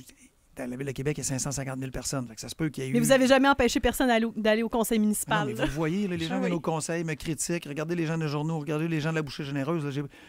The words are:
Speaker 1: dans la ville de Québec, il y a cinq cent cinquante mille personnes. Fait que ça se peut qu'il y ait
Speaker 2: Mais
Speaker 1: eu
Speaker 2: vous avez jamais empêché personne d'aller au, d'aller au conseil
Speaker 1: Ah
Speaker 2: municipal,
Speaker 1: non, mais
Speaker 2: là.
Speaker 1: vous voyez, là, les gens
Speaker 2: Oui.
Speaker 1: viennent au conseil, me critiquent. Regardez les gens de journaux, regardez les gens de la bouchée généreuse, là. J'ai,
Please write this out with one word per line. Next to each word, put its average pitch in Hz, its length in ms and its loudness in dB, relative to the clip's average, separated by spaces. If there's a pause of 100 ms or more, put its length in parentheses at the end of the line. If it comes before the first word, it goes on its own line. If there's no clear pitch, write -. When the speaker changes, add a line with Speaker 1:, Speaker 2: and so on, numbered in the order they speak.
(540)
Speaker 1:
dans 127 160 -8
la 123 60 -8
ville 139 100 -6
de 135 60 -6
Québec, 135 260 -4
il 135 40 -6
y - 20 -6
a - 0 -
cinq 135 140 -2
cent 143 120 -4
cinquante 131 280 -6
mille 131 120 -6
personnes. 127 380 -4
Fait 110 60 -14
que - 60 -16
ça 120 80 -10
se - 60 -10
peut 160 140 -2
qu'il 135 160 -6
y 131 40 -4
ait 131 40 -2
Speaker 2:
Mais 240 60 4
Speaker 1:
eu 233 40 4
Speaker 2:
vous 226 100 4
avez 262 140 6
jamais 269 220 6
empêché 269 320 4
personne 254 280 2
d'aller 233 180 4
au, 220 100 -4
d'aller 214 260 2
au 226 60 0
conseil 226 300 2
Speaker 1:
Ah - 20 4
Speaker 2:
municipal, 214 400 2
Speaker 1:
non, 208 60 0
mais 220 120 -4
Speaker 2:
là. 254 80 2
Speaker 1:
vous 135 60 0
voyez, 165 340 0
là, 175 100 -2
les 165 100 -2
gens 165 100 -2
Speaker 2:
Oui. 190 60 0
Speaker 1:
viennent 185 100 2
au 170 80 0
conseil, 165 440 -2
me 160 100 -2
critiquent. 165 500 -4
Regardez 156 320 -4
les 165 100 0
gens 165 120 -2
de 160 100 0
journaux, 151 320 -2
regardez 151 260 -2
les 160 140 0
gens 156 100 0
de 160 60 0
la 156 60 0
bouchée 147 220 -8
généreuse, 143 400 -2
là. 143 60 -4
J'ai, 139 120 -4 (260)